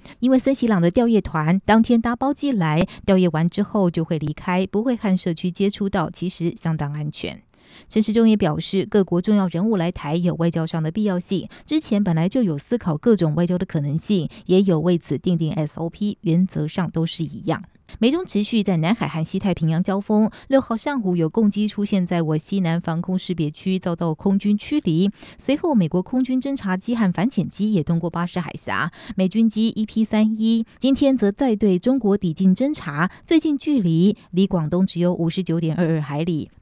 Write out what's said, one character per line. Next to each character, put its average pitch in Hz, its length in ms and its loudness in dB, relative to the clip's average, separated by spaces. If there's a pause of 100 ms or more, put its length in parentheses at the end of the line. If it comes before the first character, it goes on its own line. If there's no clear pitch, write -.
(200)
因 247 100 2
为 262 80 6
森 269 160 2
喜 247 120 -2
朗 208 140 2
的 170 100 4
吊 233 160 2
唁 226 140 4
团 165 460 0
当 220 160 6
天 233 180 2
搭 240 160 -2
包 269 160 -2
机 285 200 -4
来， 165 340 2 (180)
吊 196 120 4
唁 185 180 4
完 165 160 0
之 - 120 -2
后 196 280 0
就 165 120 -2
会 160 160 -2
离 151 140 -4
开， 185 340 -2
不 202 160 -2
会 247 140 0
和 196 180 0
社 185 200 -2
区 180 160 -4
接 196 180 0
触 202 200 -4
到， 170 200 -2
其 175 200 -6
实 170 280 -4
相 160 200 -2
当 147 160 -4
安 151 180 -6
全。 - 320 -10 (460)
陈 - 120 0
时 214 120 0
中 226 160 6
也 220 80 6
表 160 240 0
示， 185 280 -2
各 208 140 4
国 175 180 0
重 214 140 0
要 196 140 2
人 175 200 -2
物 226 80 0
来 175 140 0
台 156 240 -6
有 175 220 0
外 170 120 2
交 160 160 -2
上 160 160 -4
的 160 120 -2
必 214 100 -2
要 196 160 0
性， 180 300 -4 (180)
之 311 140 0
前 208 240 0
本 175 100 0
来 160 140 2
就 247 160 0
有 165 120 0
思 233 220 -4
考 160 180 -2
各 226 200 4
种 160 180 2
外 170 100 2
交 180 140 0
的 190 80 -4
可 - 140 -4
能 143 180 -2
性， 185 300 -2 (180)
也 185 160 6
有 185 160 2
为 175 180 2
此 147 220 -4
订 180 180 0
定 156 160 -2
S 151 280 -4
O 165 100 -6
P， 202 300 -6
原 170 260 2
则 151 220 -4
上 175 200 -4
都 165 160 -2
是 165 200 -6
一 147 220 -10
样。 - 180 -4 (360)
美 226 100 4
中 330 140 0
持 208 180 -2
续 214 200 0
在 190 160 0
南 165 160 2
海 160 120 -4
和 160 160 -4
西 175 160 -4
太 190 140 0
平 160 160 -2
洋 160 140 0
交 190 180 -2
锋， 214 280 2 (200)
六 269 100 6
号 254 160 -2
上 277 280 -4
午 185 120 0
有 160 140 2
共 208 220 2
机 214 180 0
出 208 160 -4
现 196 200 0
在 175 180 0
我 156 160 0
西 196 220 -4
南 170 200 0
防 165 200 -4
空 185 160 -4
识 185 180 -4
别 160 160 -2
区， 185 280 -4
遭 175 160 -4
到 170 200 -2
空 196 240 0
军 208 180 0
驱 294 240 -2
离。 180 300 2 (260)
随 - 180 0
后， 311 200 0
美 190 120 4
国 180 160 -2
空 254 220 -2
军 254 160 -2
侦 277 160 -4
察 190 220 -2
机 233 180 -4
和 202 160 2
反 180 160 0
潜 180 180 -2
机 214 280 -2
也 170 80 2
通 165 180 0
过 175 80 -2
巴 170 160 -4
士 175 160 -4
海 156 180 -8
峡， 110 320 -4 (260)
美 190 120 2
军 226 180 2
机 220 300 0
E 214 80 -2
P 220 180 -2
三 220 380 2
一 226 240 2 (140)
今 269 160 2
天 269 220 4
则 202 140 2
再 240 240 0
对 202 240 2
中 262 200 0
国 202 180 2
抵 180 160 0
近 190 240 4
侦 277 180 0
察， 160 360 -4 (160)
最 330 120 6
近 311 180 0
距 294 220 0
离 175 380 4 (140)
离 185 160 2
广 165 220 -2
东 175 180 2
只 - 120 -4
有 175 140 2
五 170 160 -2
十 - 140 -4
九 165 180 -2
点 160 160 -2
二 175 100 0
二 160 140 0
海 143 240 -4
里。 160 260 -4 (120)